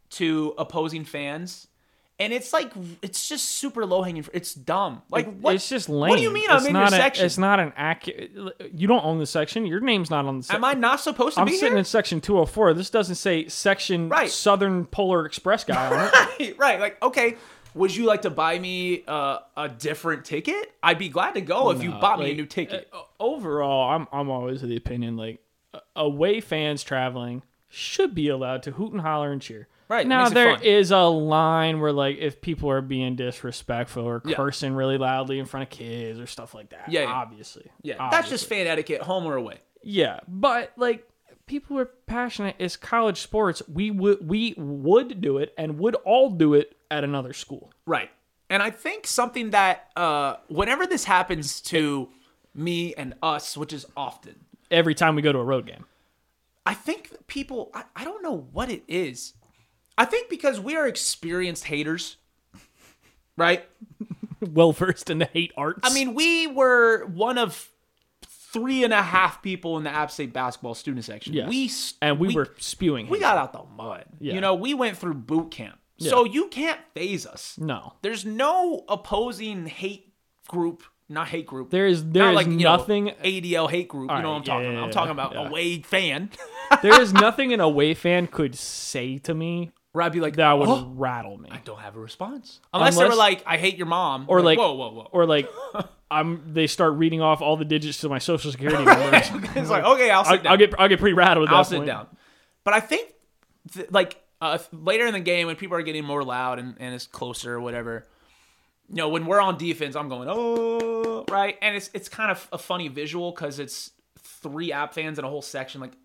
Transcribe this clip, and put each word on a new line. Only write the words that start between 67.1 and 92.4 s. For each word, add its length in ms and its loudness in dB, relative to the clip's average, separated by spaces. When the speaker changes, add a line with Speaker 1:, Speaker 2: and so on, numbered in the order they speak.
Speaker 1:
of 300 -4
three 640 -4
and 80 2
a 100 6
half 400 0
people 360 -4
in 40 -6
the 80 -4
App 220 -4
State 200 -8
basketball 420 -6
student 300 -8
section. 300 -12
Speaker 2:
Yes. 140 -2
Speaker 1:
We 180 -2
s-, 340 -8
Speaker 2:
And 200 2
we 80 2
Speaker 1:
we, 80 0
Speaker 2:
were 120 0
spewing 500 -4
Speaker 1:
we 100 0
Speaker 2:
hate. 40 -2
Speaker 1:
got 140 4
out 160 -2
the 120 -16
mud. 280 -12
Speaker 2:
Yeah. 140 -4
Speaker 1:
You 60 -4
know, 140 4
we 200 -2
went 220 -2
through 180 -6
boot 360 -2
camp. 260 -14
Speaker 2:
Yeah. 140 -4
Speaker 1:
So 140 6
you 220 -2
can't 320 -6
phase 320 -6
us. 320 -16
Speaker 2:
No. 440 -8
Speaker 1:
There 100 -4
is 120 -8
no 640 0
opposing 800 -4
hate 460 -12
group, 380 -4
not 180 -6
hate 200 -8
group. 240 -12
Speaker 2:
There 180 4
is, 200 2
there 180 4
Speaker 1:
Not 40 6
Speaker 2:
is 60 6
Speaker 1:
like, 100 4
you 120 2
know, 180 8
Speaker 2:
nothing. 440 0
Speaker 1:
A 200 -2
D 160 -2
L 100 2
hate 220 -2
group. 200 -10
Speaker 2:
All 100 -2
Speaker 1:
You 40 -2
know 120 -4
what 20 -
I'm 60 -8
Speaker 2:
right, 40 -10
Speaker 1:
talking 200 -2
Speaker 2:
yeah, 40 -4
Speaker 1:
about. 140 -4
I'm 40 -4
Speaker 2:
yeah, 40 -8
Speaker 1:
talking 180 0
about 220 -6
Speaker 2:
yeah. 160 -6
Speaker 1:
away 340 -4
fan. 520 -2
<laughs> 60 -18
Speaker 2:
There 180 10
is 120 4
nothing 400 2
an 80 0
away 340 4
fan 340 0
could 260 -4
say 640 -8
to 140 -6
me 380 -6
Speaker 1:
Where 120 0
I'd 80 0
be 80 -2
like, 160 -2
Speaker 2:
that 160 8
would 160 6
Speaker 1:
"Oh, 260 2
Speaker 2:
rattle 440 -6
me. 120 -20
Speaker 1:
I 140 -14
don't 160 -16
have 160 -16
a 20 -16
response." 640 -14